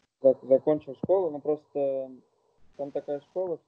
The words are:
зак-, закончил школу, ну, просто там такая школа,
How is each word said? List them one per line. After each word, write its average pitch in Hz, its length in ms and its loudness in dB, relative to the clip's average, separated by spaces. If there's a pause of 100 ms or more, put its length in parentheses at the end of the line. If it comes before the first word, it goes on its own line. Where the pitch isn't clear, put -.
(220)
зак-, 131 220 4
закончил 135 520 0
школу, 180 340 2
ну, 147 100 -10
просто 139 680 -4 (680)
там 139 160 -10
такая 143 300 -6
школа, 180 460 -6